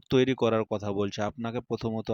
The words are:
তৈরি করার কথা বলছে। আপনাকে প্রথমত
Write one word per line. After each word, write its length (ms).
তৈরি 260
করার 360
কথা 200
বলছে। 300
আপনাকে 460
প্রথমত 460